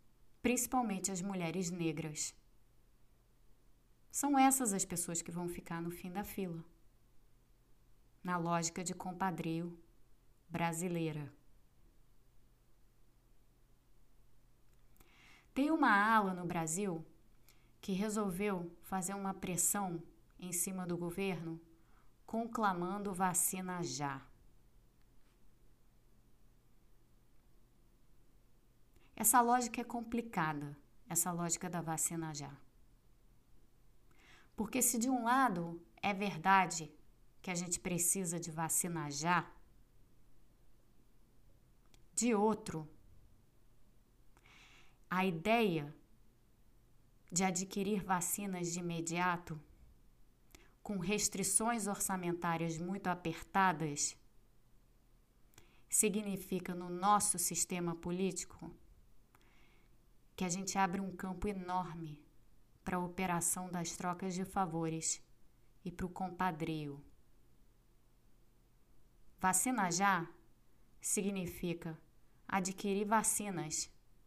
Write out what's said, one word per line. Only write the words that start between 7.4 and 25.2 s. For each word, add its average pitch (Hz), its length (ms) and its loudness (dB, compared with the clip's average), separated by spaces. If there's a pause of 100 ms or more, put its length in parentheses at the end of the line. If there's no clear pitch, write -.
na 180 160 -2
lógica 170 460 -2
de 175 100 -4
compadrio 170 840 -4 (680)
brasileira. 165 840 -2 (4000)
Tem 285 180 2
uma 294 180 6
ala 208 440 6
no 175 120 -4
Brasil 165 600 -2 (760)
que 196 120 -2
resolveu 196 880 0
fazer 190 320 -4
uma 196 200 -4
pressão 180 680 0 (380)
em 180 120 -10
cima 185 340 -4
do 175 120 -2
governo, 170 640 -4 (640)
conclamando 208 880 -2
vacina 185 680 0
já. 135 380 -4 (4000)